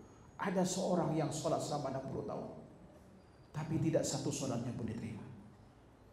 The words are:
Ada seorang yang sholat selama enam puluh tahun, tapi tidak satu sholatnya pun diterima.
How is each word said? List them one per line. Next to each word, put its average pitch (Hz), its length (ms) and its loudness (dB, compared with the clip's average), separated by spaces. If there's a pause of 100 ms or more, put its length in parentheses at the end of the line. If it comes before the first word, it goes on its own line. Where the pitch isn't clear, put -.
(360)
Ada 185 320 4
seorang 170 480 2
yang 147 160 2
sholat 143 320 2
selama 135 320 -2
enam 135 160 -2
puluh - 160 -4
tahun, - 200 -4 (1080)
tapi 156 240 0
tidak - 240 6
satu 135 300 0
sholatnya 120 420 0
pun 117 80 -2
diterima. - 400 -4 (880)